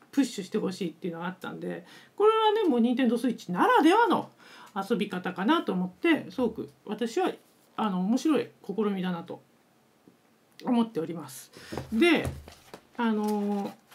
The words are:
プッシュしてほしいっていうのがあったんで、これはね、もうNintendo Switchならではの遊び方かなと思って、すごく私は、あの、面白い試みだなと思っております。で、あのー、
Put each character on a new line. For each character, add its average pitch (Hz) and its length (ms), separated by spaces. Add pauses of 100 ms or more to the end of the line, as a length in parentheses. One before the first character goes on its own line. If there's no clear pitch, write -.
(120)
プ 277 100
ッ - 40
シ - 160
ュ - 20
し - 60
て 220 80
ほ 185 140
し 185 160
い - 20
っ - 40
て - 140
い 170 40
う - 20
の 165 60
が 175 80
あ - 20
っ 185 100
た - 120
ん 170 80
で、 175 260 (320)
こ 403 80
れ 440 60
は 440 200
ね、 440 160
も 247 100
う - 20
Nintendo 240 360
Switch 240 360
な 190 160
ら 453 160
で 320 100
は 453 140
の 214 240 (440)
遊 202 200
び 208 140
方 185 240
か 185 100
な 320 200
と 190 100
思 180 140
っ - 20
て、 320 400
す - 100
ご 233 120
く - 180 (160)
私 226 340
は、 359 120 (460)
あ 214 120
の、 185 120
面 214 180
白 294 200
い - 80 (160)
試 202 200
み 196 180
だ 180 100
な 170 120
と - 180 (1200)
思 233 200
っ 226 40
て 156 120
お 165 60
り 175 100
ま 151 140
す。 - 220 (400)
で、 240 360 (680)
あ 233 160
の 208 580
ー、 - 20 (240)